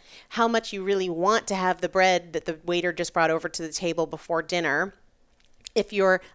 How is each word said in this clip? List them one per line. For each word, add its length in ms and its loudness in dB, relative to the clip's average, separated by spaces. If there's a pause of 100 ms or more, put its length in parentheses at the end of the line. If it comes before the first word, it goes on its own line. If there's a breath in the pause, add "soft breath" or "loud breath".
(300 loud breath)
how 180 2
much 240 -2
you 100 -8
really 280 0
want 380 2
to 80 0
have 260 0
the 80 -2
bread 420 2
that 140 -6
the 180 -6
waiter 280 -2
just 200 -6
brought 180 2
over 200 -2
to 120 -10
the 100 -8
table 340 -2
before 340 -6
dinner. 540 -2 (800)
If 180 0
your 300 2 (120)